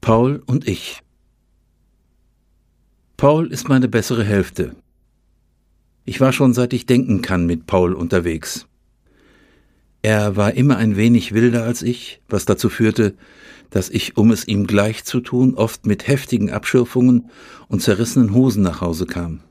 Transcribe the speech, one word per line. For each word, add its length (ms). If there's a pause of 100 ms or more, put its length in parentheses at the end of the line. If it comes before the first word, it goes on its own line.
Paul 460
und 200
ich. 360 (2250)
Paul 340
ist 180
meine 180
bessere 360
Hälfte. 520 (1300)
Ich 140
war 140
schon, 220
seit 180
ich 140
denken 340
kann, 240
mit 220
Paul 260
unterwegs. 720 (1400)
Er 340
war 200
immer 220
ein 200
wenig 360
wilder 320
als 180
ich, 440
was 180
dazu 240
führte, 440 (560)
dass 220
ich, 260
um 140
es 160
ihm 180
gleich 380
zu 160
tun, 340
oft 320
mit 220
heftigen 420
Abschürfungen 800 (380)
und 160
zerrissenen 500
Hosen 300
nach 180
Hause 240
kam. 460